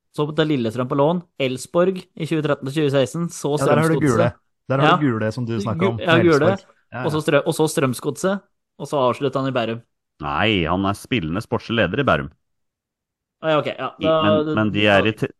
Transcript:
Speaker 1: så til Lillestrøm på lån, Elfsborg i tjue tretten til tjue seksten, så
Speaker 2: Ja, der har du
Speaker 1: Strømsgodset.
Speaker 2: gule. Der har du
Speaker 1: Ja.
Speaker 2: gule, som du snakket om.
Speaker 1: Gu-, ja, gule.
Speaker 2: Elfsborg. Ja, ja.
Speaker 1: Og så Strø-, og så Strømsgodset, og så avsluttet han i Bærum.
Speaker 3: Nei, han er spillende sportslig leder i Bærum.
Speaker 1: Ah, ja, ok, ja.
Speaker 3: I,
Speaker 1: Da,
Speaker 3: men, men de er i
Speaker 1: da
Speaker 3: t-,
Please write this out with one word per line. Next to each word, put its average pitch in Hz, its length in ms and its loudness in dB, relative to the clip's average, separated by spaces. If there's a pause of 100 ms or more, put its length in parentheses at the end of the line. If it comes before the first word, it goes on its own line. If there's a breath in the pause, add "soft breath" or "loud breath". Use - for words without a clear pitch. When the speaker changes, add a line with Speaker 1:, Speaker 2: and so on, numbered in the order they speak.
(160)
Speaker 1:
så 151 100 -2 (100)
til 156 140 2
Lillestrøm 123 400 -2
på 147 80 0
lån, 165 240 2 (180)
Elfsborg 175 600 0 (180)
i 165 80 -6
tjue 156 160 -2
tretten 147 300 -2
til - 100 -14
tjue 143 140 2
seksten, 160 340 0
så - 300 -4
Speaker 2:
Ja, 135 80 0
der 147 140 4
har 160 80 2
du 160 60 2
Speaker 1:
Strømsgodset. 135 220 2
Speaker 2:
gule. 113 160 2 (360)
Der 135 120 0
har 165 160 4
du 151 80 0
Speaker 1:
Ja. 127 60 2
Speaker 2:
gule, 110 200 -2
som 123 140 -6
du 113 140 -2
snakket 160 280 -2
om. 113 100 -2
Speaker 1:
Gu-, - 40 -8
ja, 165 160 2
gule. 170 160 6
Speaker 2:
Elfsborg. 165 320 2 (260)
Ja, - 100 -12
ja. 147 40 -6
Speaker 1:
Og 156 60 -2
så 156 100 -2
Strø-, 143 240 2
og 160 80 0
så 156 160 2
Strømsgodset, 151 720 -2 (380)
og 135 80 -12
så 151 100 -4
avsluttet 127 380 0
han 135 120 -2
i 131 40 -4
Bærum. 117 300 -4 (400)
Speaker 3:
Nei, 85 440 0
han 90 200 -2
er 98 80 0
spillende 92 500 -4
sportslig 113 340 -6
leder 98 220 0
i 143 40 -2
Bærum. 76 280 0 (1120)
Speaker 1:
Ah, 156 80 0
ja, 151 80 4
ok, 131 60 -2 (120)
ja. 127 120 -8 (100)
Speaker 3:
I, - 60 -4
Speaker 1:
Da, 160 180 2 (200)
Speaker 3:
men, 156 120 -2
men 107 160 2
de 104 160 2
er 98 180 6
i 110 60 2
Speaker 1:
da - 60 -12 (100)
Speaker 3:
t-, - 120 -12